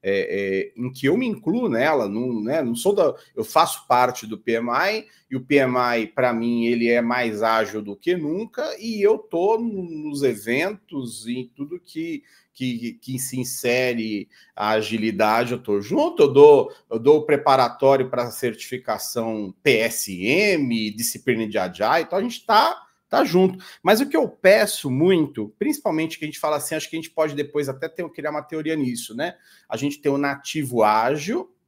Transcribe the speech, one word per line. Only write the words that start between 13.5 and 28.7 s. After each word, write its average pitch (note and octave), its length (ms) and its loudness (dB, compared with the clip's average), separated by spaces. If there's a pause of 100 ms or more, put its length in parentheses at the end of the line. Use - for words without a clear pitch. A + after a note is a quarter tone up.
a G#2+ 180 0
agilidade, A2 800 0
eu A#2+ 100 -8
tô G2+ 180 -2
junto, G3 440 2
eu C#3 60 4
dou, C#3 400 8 (200)
eu A2+ 80 -4
dou C#3+ 220 6
o D3+ 40 -8
preparatório C3+ 840 2
pra A#2+ 200 -2
certificação A2+ 1300 -6
P B2 160 4
S G#2 440 -4
M, C3 680 0
disciplina A2+ 580 -4
de G#2 80 -6
Agile, G#2 460 0
então F3+ 160 -4
a G3+ 40 0
gente A#3+ 220 -8
tá A3+ 400 2 (300)
tá - 100 4
junto. F#3 400 2 (160)
Mas G#3+ 200 4
o C#4+ 80 0
que D#4+ 80 -2
eu C4+ 120 2
peço G3+ 640 4
muito, C#3+ 680 2
principalmente F3 640 -2
que D#3 60 -10
a D3+ 40 -8
gente D3 120 -12
fala D3+ 160 -2
assim, C#3+ 180 -6
acho D#3 160 -6
que E3 60 -8
a E3 40 -6
gente D#3+ 100 -14
pode D#3 240 -2
depois D3 340 -4
até C3+ 200 -8
ter, - 220 -10
criar D3+ 200 -8
uma D3+ 120 -6
teoria D#3 320 -6